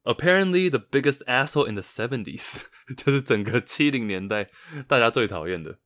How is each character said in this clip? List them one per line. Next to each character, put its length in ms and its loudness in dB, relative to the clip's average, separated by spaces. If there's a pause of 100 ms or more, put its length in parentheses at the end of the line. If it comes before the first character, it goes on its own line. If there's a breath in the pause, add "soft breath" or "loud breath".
“Apparently 640 2
the 80 2
biggest 480 0
asshole 420 0
in 60 -6
the 80 -6
seventies”， 800 -6 (160)
<laughs> 180 -18
就 160 2
是 100 2
整 220 2
个 160 0
七 300 0
零 180 -2
年 200 -4
代 200 -2 (400 loud breath)
大 120 4
家 100 6
最 180 2
讨 200 -6
厌 160 -4
的。 220 -14